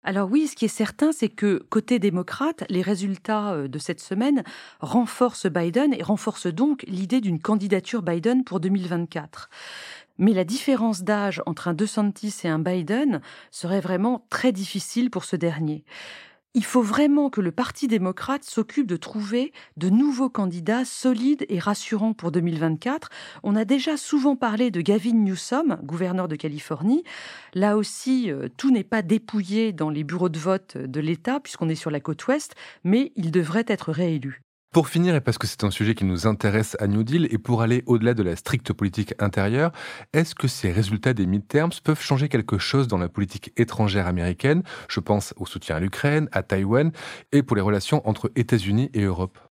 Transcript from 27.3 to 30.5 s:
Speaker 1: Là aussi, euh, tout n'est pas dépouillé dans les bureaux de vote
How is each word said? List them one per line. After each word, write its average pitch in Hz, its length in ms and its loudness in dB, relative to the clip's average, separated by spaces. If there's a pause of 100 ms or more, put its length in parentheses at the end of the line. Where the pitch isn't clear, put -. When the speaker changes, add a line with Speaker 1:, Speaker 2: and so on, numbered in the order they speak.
Speaker 1:
Là 208 240 2
aussi, 240 520 0
euh, 135 280 -4
tout 269 120 0
n'est 220 140 6
pas 220 180 -2
dépouillé 214 680 0
dans 160 180 -2
les 151 140 -2
bureaux 175 240 -2
de 160 120 -2
vote 185 380 -2